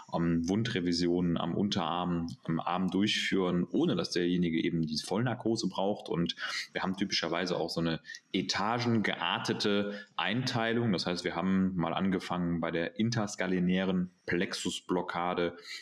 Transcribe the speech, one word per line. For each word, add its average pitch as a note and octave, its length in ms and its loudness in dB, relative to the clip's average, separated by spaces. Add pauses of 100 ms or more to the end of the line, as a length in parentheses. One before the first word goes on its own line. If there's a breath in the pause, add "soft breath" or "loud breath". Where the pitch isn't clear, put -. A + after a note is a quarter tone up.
(140 loud breath)
ähm, E2+ 360 2
Wundrevisionen F2 880 2
am F2 180 -2
Unterarm, F2 880 0
am D#2+ 160 -2
Arm F2+ 300 0
durchführen, F#2 800 2
ohne C#3+ 240 2
dass F2 160 -2
derjenige F2 500 2
eben E2 240 0
diese D#2 200 -4
Vollnarkose A2+ 640 0
braucht. G2 400 -2
Und F2 260 0 (380 loud breath)
wir D#2+ 80 -4
haben F#2 160 -2
typischerweise F2 580 0
auch E2 140 -2
so E2+ 100 -4
eine E2 220 0 (320 loud breath)
etagengeartete G2+ 1600 0 (240 loud breath)
Einteilung. A#2 720 0
Das E2 140 0
heißt, F2 180 -2
wir E2 120 -2
haben F#2+ 400 2
mal E2 180 0
angefangen F2 680 0
bei E2 120 -2
der E2 280 -2
interscalinären F#2 1120 0 (160)
Plexusblockade, F2 1300 -2 (240 loud breath)